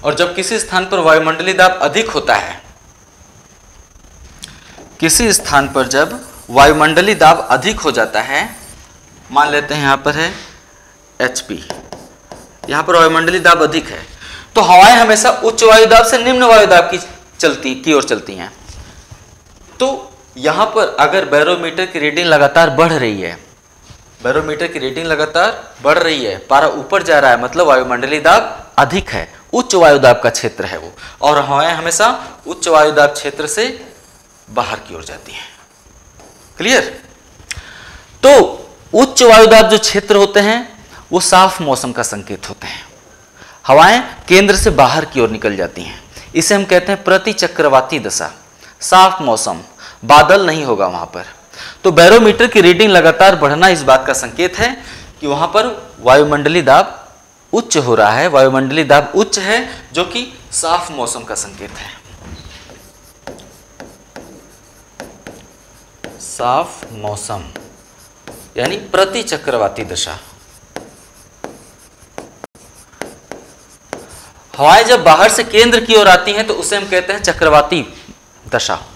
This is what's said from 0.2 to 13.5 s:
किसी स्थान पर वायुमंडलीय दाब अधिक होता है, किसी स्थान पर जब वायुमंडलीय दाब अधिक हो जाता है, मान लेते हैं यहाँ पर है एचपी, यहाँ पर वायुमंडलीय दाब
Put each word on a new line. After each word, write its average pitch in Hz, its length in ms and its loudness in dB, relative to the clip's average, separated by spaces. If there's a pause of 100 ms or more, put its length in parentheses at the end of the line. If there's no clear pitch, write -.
किसी 196 240 -6
स्थान 185 260 -4
पर 190 120 -4
वायुमंडलीय 160 560 0
दाब 185 280 2
अधिक 214 280 -4
होता - 260 -2
है, 92 260 -8 (2500)
किसी 196 340 0
स्थान 139 360 -2
पर 131 180 -2
जब 160 380 -4 (240)
वायुमंडलीय 151 680 2
दाब 165 360 4
अधिक 147 280 -4
हो 151 120 -4
जाता 110 300 -4
है, 143 340 -6 (760)
मान 143 180 0
लेते 147 240 -4
हैं 151 80 -6
यहाँ 139 160 0
पर 143 180 -4
है 170 180 -4 (880)
एचपी, - 480 -8 (1000)
यहाँ 151 140 -2
पर 170 120 0
वायुमंडलीय 165 440 2
दाब 170 240 2